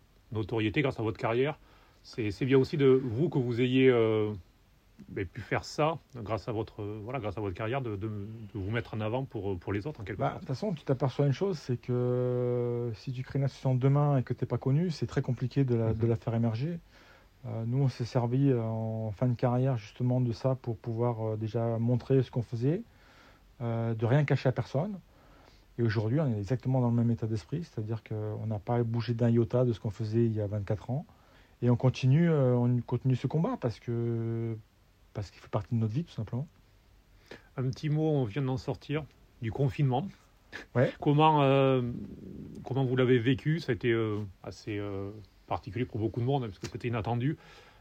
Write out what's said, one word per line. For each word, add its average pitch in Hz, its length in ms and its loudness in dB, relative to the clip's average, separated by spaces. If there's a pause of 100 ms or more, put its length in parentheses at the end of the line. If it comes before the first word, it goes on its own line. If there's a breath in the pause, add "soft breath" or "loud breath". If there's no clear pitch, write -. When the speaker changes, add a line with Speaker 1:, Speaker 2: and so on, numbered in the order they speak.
(320)
Speaker 1:
notoriété, 110 500 0
grâce 131 160 -2
à 117 40 -4
votre 110 160 -2
carrière. 127 400 0 (440 soft breath)
C'est, 107 300 -6
c'est 143 120 -4
bien 135 140 6
aussi 131 180 2
de 131 260 8
vous 131 280 0
que 147 80 0
vous 120 220 0
ayez, 131 280 6
euh, 110 440 4 (760)
ben, 104 160 -6
pu - 160 -12
faire 113 240 -4
ça 151 340 -2 (180)
grâce 107 320 -6
à 123 40 -6
votre, 107 300 -6
euh, 104 220 -8
voilà, 127 160 -8
grâce 104 180 -6
à - 20 -6
votre 101 140 -4
carrière, 113 260 -4
de, 113 160 -6
de, 101 120 -6
de 104 200 -8 (260)
vous 98 160 -4
mettre 113 240 -4
en 110 60 -4
avant 113 240 -2
pour, 101 280 -6
euh, 95 40 -2
pour 92 160 -6
les 101 140 -4
autres, 151 140 -8
en 107 40 -10
quelque 95 140 -8
Speaker 2:
Bah, 139 120 0
Speaker 1:
sorte. - 40 -10
Speaker 2:
de - 60 -10
toute - 80 -12
façon, 180 260 -4
tu 143 100 -10
t'aperçois 139 420 0
une 139 60 4
chose, 185 240 0
c'est 127 240 -4
que 123 1120 0
si - 180 -10
tu 127 100 -8
crées - 160 -4
une 139 80 2
association 131 280 -2
demain 139 440 4
et 123 40 2
que 123 120 -4
t'es - 100 -4
pas 123 140 -2
connu, 156 320 2
c'est 139 160 -4
très 139 160 -2
compliqué 131 420 0
de 123 120 2
la, 113 160 2
Speaker 1:
Mhm. 113 60 0
Speaker 2:
de 113 80 2
la 113 100 2
faire 110 180 -4
émerger. 117 440 0 (680 loud breath)
Euh, 113 200 -6
nous, 123 120 0
on 139 100 4
s'est 123 160 -4
servi, 127 460 2
euh, 123 100 4
en 110 520 -4
fin 127 160 0
de 123 60 2
carrière 127 440 2
justement 123 420 -2
de 120 120 2
ça 131 240 0
pour 120 200 -6
pouvoir, 117 460 -2
euh, 110 140 -2
déjà 113 420 -2
montrer 120 460 2
ce - 80 -10
qu'on 123 100 -2
faisait, 139 400 -2 (760 soft breath)
euh, 117 340 -2
de 110 120 0
rien 139 180 4
cacher 135 240 2
à 123 40 2
personne. 175 460 -4 (800 soft breath)
Et 120 60 2
aujourd'hui, 113 340 0
on 160 80 2
est 117 120 0
exactement 127 420 0
dans 123 80 2
le 117 80 2
même 117 160 4
état 110 160 -2
d'esprit, 113 340 -4
c'est-à-dire 110 400 -6
qu'on 107 460 -6
n'a 110 100 -2
pas 120 240 0
bougé 117 320 -2
d'un 117 160 2
iota 117 340 4
de 120 80 2
ce 104 60 -4
qu'on 113 120 -4
faisait 113 360 0
il 113 60 0
y 107 80 -2
a 101 80 -2
vingt-quatre 104 420 -4
ans. 131 160 -4 (560 soft breath)
Et 120 80 4
on 123 60 6
continue, 131 520 4
euh, 135 280 4
on 123 240 4
continue 127 340 0
ce 131 140 -2
combat 196 320 0
parce 113 180 -4
que, 117 800 -2 (580)
parce 104 160 -8
qu'il - 100 -20
fait - 80 -20
partie - 280 -2
de 113 40 2
notre 110 120 2
vie, 143 100 -2
tout - 120 -10
simplement. 120 340 -6 (1080 loud breath)
Speaker 1:
Un 127 140 -2
petit - 180 -6
mot, 156 220 2
on 143 140 2
vient 110 180 -4
d'en 131 140 -2
sortir, 143 480 -6 (380)
du 113 100 -4
confinement. 135 560 0 (640 loud breath)
Speaker 2:
Ouais. 123 260 4
Speaker 1:
Comment, 151 420 6
euh, 135 400 4 (840)
comment 135 200 0
vous 127 120 0
l'avez 127 240 6
vécu ? 135 400 0
Ça 139 100 -6
a 120 60 2
été, 117 160 0
euh, 110 260 0 (240)
assez, 104 360 -10
euh, 101 320 -6 (360)
particulier 95 400 -4
pour - 120 -8
beaucoup 110 220 -2
de 117 60 0
monde, 135 180 0
hein, 113 40 -8
parce 95 100 -14
que - 80 -12
c'était - 220 -8
inattendu. 120 500 -2 (420 loud breath)